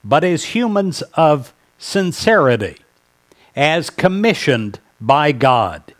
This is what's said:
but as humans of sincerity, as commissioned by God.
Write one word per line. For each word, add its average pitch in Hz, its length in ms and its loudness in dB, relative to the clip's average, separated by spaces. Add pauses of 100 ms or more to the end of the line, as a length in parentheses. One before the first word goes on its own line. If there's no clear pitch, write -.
but 139 220 2
as 175 320 -2
humans 202 460 -2 (120)
of 151 380 2 (260)
sincerity, 156 1000 0 (760)
as 156 360 0
commissioned 175 880 -2 (200)
by 143 300 2
God. 113 680 0